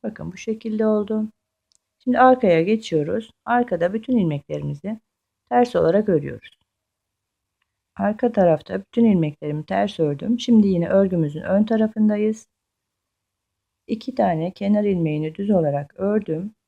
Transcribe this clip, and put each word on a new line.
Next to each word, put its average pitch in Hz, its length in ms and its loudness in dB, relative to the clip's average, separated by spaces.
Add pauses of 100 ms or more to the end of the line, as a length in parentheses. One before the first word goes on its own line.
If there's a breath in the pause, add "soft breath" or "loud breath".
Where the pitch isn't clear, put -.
Bakın 180 300 -10
bu - 40 -16
şekilde 220 500 -4
oldu. 214 420 -2 (760)
Şimdi 247 140 0
arkaya 247 440 6
geçiyoruz. 202 680 -2 (140)
Arkada 202 500 -2
bütün 226 220 -2
ilmeklerimizi 147 840 -4 (480)
ters 247 280 2
olarak 180 320 2
örüyoruz. 143 500 -4 (1400)
Arka 214 360 -2
tarafta 185 480 2
bütün 233 240 0
ilmeklerimi 151 600 0
ters 196 340 -2
ördüm. 160 400 -2
Şimdi 214 280 4
yine 175 200 0
örgümüzün 175 540 0
ön 202 220 2
tarafındayız. 214 840 0 (1400)
İki 220 280 -8
tane 180 380 0
kenar 208 320 0
ilmeğini 156 500 -2
düz 202 160 -6
olarak 143 460 0
ördüm. 202 580 -4 (140)